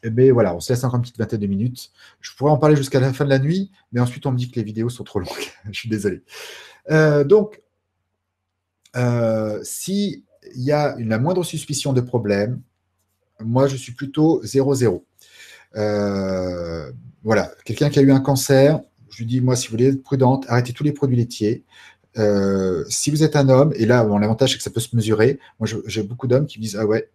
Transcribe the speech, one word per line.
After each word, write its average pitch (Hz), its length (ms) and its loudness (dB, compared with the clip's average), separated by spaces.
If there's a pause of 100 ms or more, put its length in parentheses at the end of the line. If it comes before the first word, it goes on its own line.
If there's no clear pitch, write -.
Mais 120 280 4
voilà, 101 240 2
on 85 40 -10
se 123 140 -4
laisse 123 100 -4
encore 123 140 -2
une 120 60 -2
petite - 160 -14
vingtaine 107 200 -4
de 101 80 -4
minutes. 110 440 -6 (280)
Je - 160 -20
pourrais 143 160 0
en 151 60 2
parler 151 180 4
jusqu'à 135 240 0
la 131 140 0
fin 147 120 -2
de 139 40 -4
la 135 100 4
nuit, 180 320 -2 (200)
mais 120 100 0
ensuite, 123 240 -4
on 139 60 -2
me 123 60 -2
dit 123 120 -4
que - 80 -8
les 110 80 -4
vidéos 110 240 -4
sont 120 140 -12
trop - 160 -6
longues. 92 100 -8 (200)
<laughs> - 220 -18
Je - 80 -12
suis 117 100 -12
désolé. 101 340 -4 (680)
Euh, 151 320 4
donc, 208 380 2 (1300)
euh, 113 680 0
s'il 202 600 -6 (320)
y 127 160 -2
a 147 260 0
une, 113 120 -6
la 110 100 2
moindre 175 240 0
suspicion 147 500 -4
de 123 80 4
problème, 110 580 -2 (800)
moi, 120 280 2
je 135 80 -2
suis 123 180 -12
plutôt 151 500 0
zéro 135 300 0
zéro. 113 320 0 (720)
Euh, 95 1160 -4 (320)
voilà, 107 280 0 (140)
quelqu'un 143 240 -2
qui 143 100 0
a - 20 6
eu 135 100 8
un 135 80 6
cancer, 139 640 4 (280)
je - 100 -20
lui 117 60 -8
dis, 123 160 -2
moi, 127 140 2
si - 120 -6
vous - 40 -12
voulez 120 180 4
être 135 120 -2
prudente, 131 460 2
arrêtez 123 260 0
tous - 100 -8
les 147 100 0
produits 131 240 0
laitiers. 113 460 -2 (540)
Euh, 98 720 0
si - 220 -4
vous 151 120 0
êtes 151 120 0
un 139 140 4
homme, 139 260 6
et 113 100 0
là, 120 180 4
bon, 104 140 2
l'avantage, 107 340 2
c'est - 60 -4
que - 60 -12
ça - 80 -8
peut - 80 -6
se - 160 -8
mesurer. 110 440 2 (200)
Moi, 107 80 -2
je, 110 180 -6
j'ai 107 180 -6
beaucoup 120 240 -8
d'hommes 131 200 2
qui - 120 -16
me 110 40 -8
disent, « 104 160 -8
Ah 110 60 -2
ouais 110 300 -2